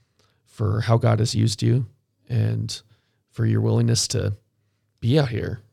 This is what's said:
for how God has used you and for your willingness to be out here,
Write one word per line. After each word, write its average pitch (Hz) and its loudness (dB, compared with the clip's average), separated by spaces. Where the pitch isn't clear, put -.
for 104 -2
how 117 2
God 110 2
has 110 0
used 113 0
you 117 2
and 110 -2
for 110 -2
your 110 2
willingness 113 0
to 101 -2
be 117 2
out 139 0
here, - -6